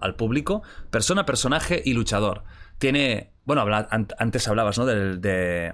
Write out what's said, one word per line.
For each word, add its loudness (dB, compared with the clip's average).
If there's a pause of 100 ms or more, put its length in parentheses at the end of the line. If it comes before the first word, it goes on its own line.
al -2
público. 0 (260)
Persona, 2
personaje 0
y 2
luchador. 0 (360)
Tiene, 0 (140)
bueno, 2
habla-, 2
an-, 0 (120)
antes 0
hablabas, 2
¿no? 2
Del, 0
de, 0